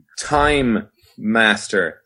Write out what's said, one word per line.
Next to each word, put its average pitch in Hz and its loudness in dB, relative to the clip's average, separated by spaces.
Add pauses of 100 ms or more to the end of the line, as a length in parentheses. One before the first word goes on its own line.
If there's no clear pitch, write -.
(200)
Time 143 0 (280)
Master, 104 0